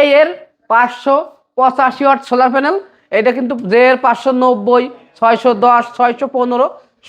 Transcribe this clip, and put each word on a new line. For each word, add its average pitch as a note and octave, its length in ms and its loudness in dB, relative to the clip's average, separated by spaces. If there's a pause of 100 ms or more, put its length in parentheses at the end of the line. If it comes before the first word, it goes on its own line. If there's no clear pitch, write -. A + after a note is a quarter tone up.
(200)
এর D#4 80 4 (420)
পাঁচশো A#3+ 460 0 (400)
পঁচাশি B3+ 500 0
ওয়াট C4+ 220 2
সোলার B3 260 2
প্যানেল, C#4+ 200 -2 (440)
এটা A3+ 180 2
কিন্তু B3+ 180 -6 (180)
জে A#3 80 4 (100)
এর B3+ 140 2
পাঁচশো A#3+ 260 0 (120)
নব্বই, B3 420 0 (340)
ছয়শো A3+ 320 2 (160)
দশ, A#3+ 180 4 (120)
ছয়শো B3 300 -2 (100)
পনেরো, B3 300 0 (420)